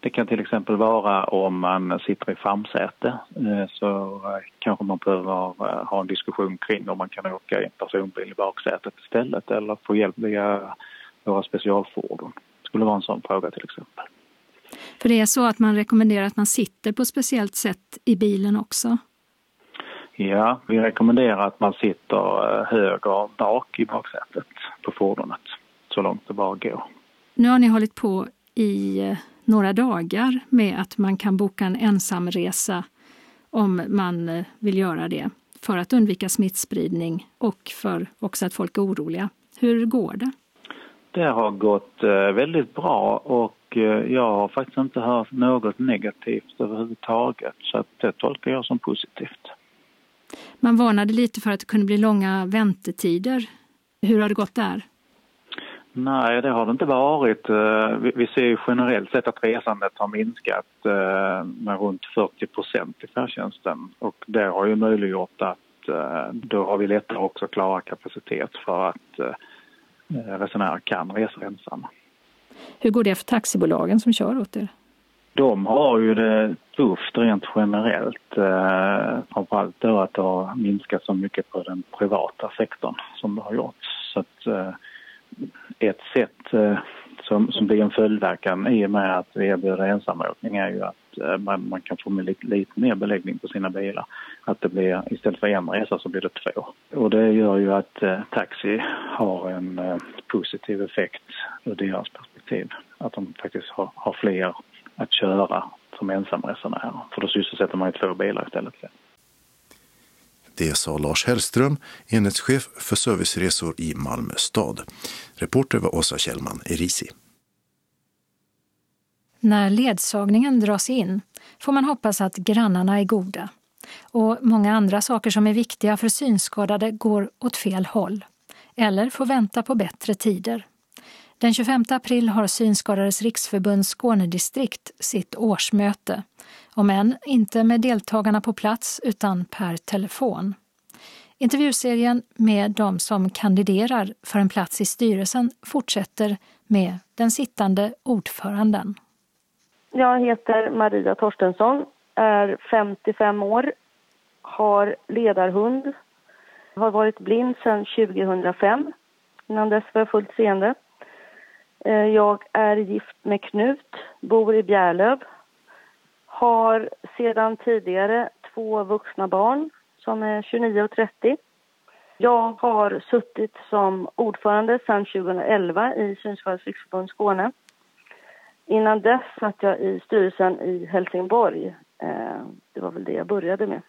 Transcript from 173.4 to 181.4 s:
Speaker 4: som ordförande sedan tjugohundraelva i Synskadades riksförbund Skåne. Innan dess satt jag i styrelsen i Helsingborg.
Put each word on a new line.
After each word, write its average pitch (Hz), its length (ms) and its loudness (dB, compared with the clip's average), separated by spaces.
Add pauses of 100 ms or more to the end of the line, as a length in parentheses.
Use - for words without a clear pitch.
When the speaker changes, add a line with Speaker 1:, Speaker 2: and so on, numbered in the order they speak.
Speaker 4:
som 190 440 2
ordförande 220 720 2
sedan 202 200 2
tjugohundraelva 185 880 0
i 196 220 -2
Synskadades 196 480 -8
riksförbund 190 440 -8
Skåne. 208 440 0 (1120)
Innan 220 340 2
dess 240 220 4 (180)
satt 214 200 -4
jag 196 200 2
i 190 240 -2
styrelsen 185 560 2
i 180 260 -4
Helsingborg. 185 800 0 (320)